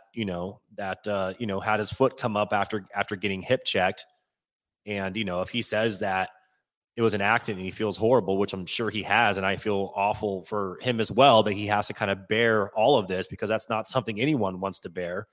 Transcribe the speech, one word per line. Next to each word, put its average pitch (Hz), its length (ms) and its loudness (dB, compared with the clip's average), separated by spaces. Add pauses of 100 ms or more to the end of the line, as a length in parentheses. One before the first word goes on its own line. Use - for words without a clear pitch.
(120)
you 113 140 -4
know, 92 340 -6 (160)
that, 98 320 -6
uh, 95 300 0
you 120 80 -6
know, 98 140 -2
had 107 200 0
his 104 100 -2
foot - 280 0
come 110 180 -2
up 104 160 0
after, 101 320 -2 (100)
after 101 220 -4
getting 98 240 -2
hip - 240 0
checked. - 400 0 (800)
And, 98 320 -4
you 110 80 -2
know, 90 160 -2
if 92 80 -4
he 120 140 -4
says 107 380 0
that 95 300 -2 (640)
it 117 60 0
was 107 120 4
an 98 60 -2
accident 107 380 2
and 92 60 -8
he 92 60 -6
feels 101 260 -4
horrible, 107 400 2
which 101 160 0
I'm 92 140 -8
sure 110 240 -2
he 101 140 -6
has, 104 320 4
and 95 100 -2
I 98 100 0
feel 98 380 -2
awful 101 480 -2
for 98 380 -4
him 120 200 0
as 107 100 0
well, 117 340 8
that 104 80 0
he 101 140 -4
has 104 200 0
to - 80 -6
kind 101 160 -2
of 98 180 -4
bear 110 420 2
all 123 280 4
of 95 80 0
this 92 200 -2
because - 220 -8
that's 110 200 -2
not 113 180 -2
something 107 340 -2
anyone 110 380 0
wants 95 220 -6
to 92 100 -12
bear. 90 420 -6